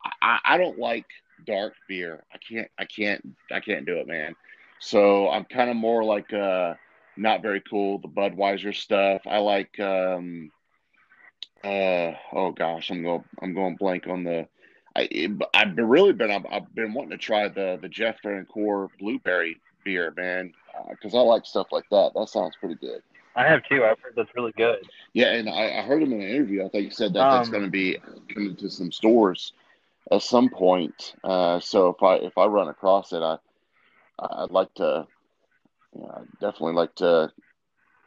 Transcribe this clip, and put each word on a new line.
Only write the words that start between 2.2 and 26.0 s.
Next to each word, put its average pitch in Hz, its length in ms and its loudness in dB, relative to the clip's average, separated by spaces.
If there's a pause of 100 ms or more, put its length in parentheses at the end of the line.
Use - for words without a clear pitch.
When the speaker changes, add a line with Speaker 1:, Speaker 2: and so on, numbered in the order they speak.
Speaker 1:
I - 60 -20
can't, 113 400 -12
I 98 60 -8
can't, - 520 -6 (140)
I 92 100 -4
can't 80 260 -6
do 85 120 -4
it, 82 80 -6
man. 80 280 -8 (440)
So 101 500 4
I'm 95 160 0
kinda 123 300 -2
more 113 300 0
like, 104 280 -2
uh, 92 420 0 (420)
not 101 260 0
very 98 260 -2
cool, 98 300 -2
the 80 100 -16
Budweiser 98 680 -2
stuff. 98 520 2
I 104 120 0
like, 104 420 0
um, 90 680 -4 (1120)
uh, 95 480 0 (200)
oh 92 200 -2
gosh, 82 380 -4
I'm 90 120 -6
going, 85 220 -4 (180)
I'm 92 120 -8
going 90 220 -4
blank 92 300 -4
on 90 180 -6
the, 85 220 -4 (480)
I, - 160 -2
it, 82 200 -2 (240)
I've 101 200 2
been 117 140 0
really 180 240 6
been, 113 180 -2
I've, 98 200 -4
I've - 240 -8
been 113 200 -6
wanting 123 160 -8
to 87 80 -10
try 104 300 0
the, 92 320 -4
the 90 80 -14
Jeff 110 340 -4
Francoeur 101 680 -4 (100)
blueberry 90 600 -4 (240)
beer, 90 320 -4
man, 90 360 -6 (240)
uh, - 240 -12
'cause 110 140 -6
I 123 60 4
like 117 260 4
stuff 98 240 -4
like - 200 -4
that. - 240 6
That 104 140 -4
sounds 92 280 -4
pretty 85 180 -8
good. 62 260 -12 (340)
Speaker 2:
I 123 120 2
have 151 220 6
too. 135 160 4
I've 110 160 4
heard 120 160 -18
that's 117 180 -4
really 120 220 -6
good. 110 300 0 (260)
Speaker 1:
Yeah, 120 200 4
and 113 160 -2
I, 101 300 -2
I 107 40 -4
heard 135 200 2